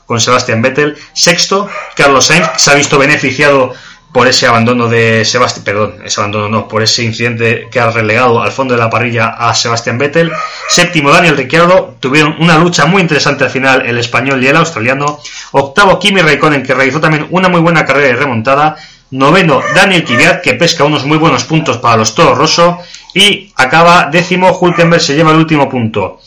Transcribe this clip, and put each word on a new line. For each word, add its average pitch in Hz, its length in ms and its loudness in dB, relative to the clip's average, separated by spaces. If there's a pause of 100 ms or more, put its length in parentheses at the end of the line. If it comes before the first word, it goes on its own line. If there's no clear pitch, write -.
con 117 140 -4
Sebastian 123 420 0
Vettel. 147 340 -2 (160)
Sexto, 190 560 -2 (280)
Carlos 139 300 2
Sainz, 160 300 0
se - 140 0
ha 143 40 4
visto 143 240 0
beneficiado 139 760 0 (380)
por 123 140 2
ese 127 220 0
abandono 117 400 2
de 113 340 2
Sebasti-, 120 400 -2
perdón, 101 420 -4
ese - 160 -6
abandono 104 280 -4
no, 110 180 -4
por 110 160 -2
ese 113 220 -2
incidente 117 680 -2
que - 80 -4
ha 113 140 2
relegado 117 500 2
al 104 80 -2
fondo 131 240 -2
de 117 60 0
la 113 100 0
parrilla 113 380 -2
a 117 260 -4
Sebastian 117 440 -4
Vettel. 147 340 0 (360)
Séptimo, 160 440 0
Daniel 170 240 2
Ricciardo, 165 640 2
tuvieron 151 400 0
una 165 180 2
lucha 170 280 2
muy 185 160 2
interesante 147 420 -2
al 127 60 -2
final 131 360 0
el 120 120 -4
español 123 440 -2
y 131 60 2
el 147 80 2
australiano. 143 640 -2 (320)
Octavo, 175 480 2
Kimi 196 200 0
Raikkonen, 151 440 0
que 131 100 -2
realizó 135 260 0
también 156 300 0
una 180 180 0
muy 175 120 2
buena 160 240 2
carrera 139 240 2
y 123 60 2
remontada. 135 640 0 (360)
Noveno, 143 480 2 (140)
Daniel 185 300 2
Kvyat, 160 360 0
que 127 140 -2
pesca 165 300 0
unos 147 200 0
muy 151 140 0
buenos 147 260 0
puntos 151 340 -2
para 117 180 2
los 110 180 0
Toro 147 200 4
Rosso. 170 440 2 (360)
Y 196 420 -2
acaba 160 540 2
décimo, 175 500 2
Hülkenberg 170 420 2
se 139 120 0
lleva 156 160 2
el 156 60 4
último 160 320 2
punto. 107 580 -4